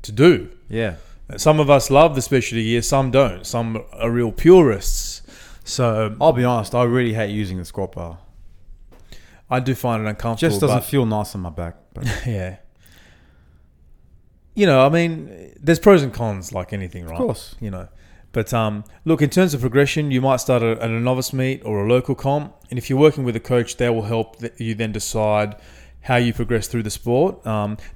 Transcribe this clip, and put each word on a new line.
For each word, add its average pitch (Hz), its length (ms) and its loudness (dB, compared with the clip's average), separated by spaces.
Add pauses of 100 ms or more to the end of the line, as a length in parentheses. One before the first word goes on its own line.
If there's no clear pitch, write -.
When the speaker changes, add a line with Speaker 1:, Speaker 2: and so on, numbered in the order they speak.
Speaker 1:
to 107 80 -12
do. 127 380 4 (200)
Speaker 2:
Yeah. 107 260 -4 (420)
Speaker 1:
Some 156 220 4
of 143 100 2
us 139 220 4
love 147 240 6
the 131 80 -2
specialty 117 400 -2
gear, 113 180 0
some 135 300 0
don't. 110 340 0
Some 113 380 -6 (100)
are 113 160 -4
real 117 220 0
purists. 156 920 4 (420)
So 110 560 -2
Speaker 2:
I'll 151 140 4
be 123 100 0
honest, 120 300 -2
I 123 100 2
really 120 300 0
hate 107 160 -4
using 98 300 -6
the 85 60 -10
squat 95 260 -8
bar. 85 260 -12 (1300)
Speaker 1:
I 127 120 -2
do 131 160 -2
find 113 280 -2
it 107 60 -4
uncomfortable, 117 400 -2
Speaker 2:
Just 101 120 0
doesn't 143 160 2
Speaker 1:
but 120 80 -2
Speaker 2:
feel 135 200 0
nice 107 300 -2
on 95 60 -8
my 85 100 -8
back, 85 240 -10 (180)
but - 120 -10 (120)
Speaker 1:
<laughs> - 80 -10
Yeah. 95 320 -6 (2000)
You 202 100 4
know, 135 200 8
I 143 40 6
mean, 156 720 -2
there's 160 180 2
pros 190 220 8
and 131 100 -2
cons 104 400 -4
like 95 220 -8
anything, 90 300 -8
Speaker 2:
Of 80 80 -12
Speaker 1:
right? 82 60 -10
Speaker 2:
course. - 420 -6
Speaker 1:
You 107 100 -10
know. 92 180 -10 (440)
But, 113 220 -4
um, 107 300 -2 (220)
look, 160 160 2
in 147 80 4
terms 180 240 2
of 120 80 -4
progression, 139 500 0
you 127 100 2
might 131 160 2
start 123 260 0
a, 113 80 2 (100)
at 117 80 -2
a 113 100 -2
novice 127 320 -2
meet 131 320 -4
or 104 220 -2
a - 20 -2
local 127 280 2
comp. 143 400 -4 (160)
And 127 80 -8
if - 100 -6
you're 135 100 2
working 143 240 6
with 120 120 -2
a 110 40 -6
coach, 120 380 -2
they 120 120 0
will 113 140 -2
help 113 360 -6
th-, 117 180 -12
you 113 160 -6
then 110 180 -4
decide 107 640 -2 (460)
how 127 140 0
you 120 180 2
progress 113 340 -2
through 113 160 -4
the 104 60 -8
sport. 147 560 -2
Um, 107 320 -4 (180)